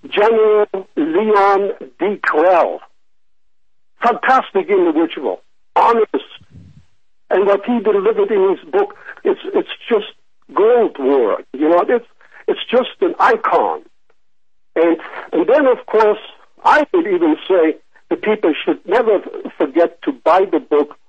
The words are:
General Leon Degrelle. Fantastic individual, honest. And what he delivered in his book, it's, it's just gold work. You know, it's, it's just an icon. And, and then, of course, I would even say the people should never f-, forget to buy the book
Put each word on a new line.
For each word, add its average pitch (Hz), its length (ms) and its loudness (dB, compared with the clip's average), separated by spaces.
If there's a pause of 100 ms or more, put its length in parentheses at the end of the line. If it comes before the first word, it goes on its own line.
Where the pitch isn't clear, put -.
General 214 580 2 (280)
Leon 196 760 0 (280)
Degrelle. 165 800 0 (1200)
Fantastic 226 680 0
individual, 165 720 0 (340)
honest. - 540 0 (1000)
And 190 160 0
what 202 180 0
he 240 140 -2
delivered 202 520 0
in 196 240 0
his - 160 -18
book, - 240 -2 (280)
it's, - 160 -2 (140)
it's - 160 -2 (200)
just 226 160 0 (480)
gold 214 460 2
work. 127 540 0
You 147 160 -2
know, 170 180 4
it's, 240 180 -2 (420)
it's - 120 -2 (100)
just 240 200 0 (120)
an - 180 0
icon. 170 640 0 (920)
And, 165 220 2 (360)
and 170 140 0
then, 277 180 2
of 247 220 0
course, 208 320 0 (440)
I 277 300 2
would 349 140 0
even 170 280 0 (120)
say 160 300 2 (320)
the 170 80 -2
people 208 360 -2 (100)
should - 220 -4
never 220 300 2
f-, - 420 -8
forget 165 460 -2
to - 80 -4
buy 165 300 2 (100)
the 160 80 0
book 147 380 -2 (120)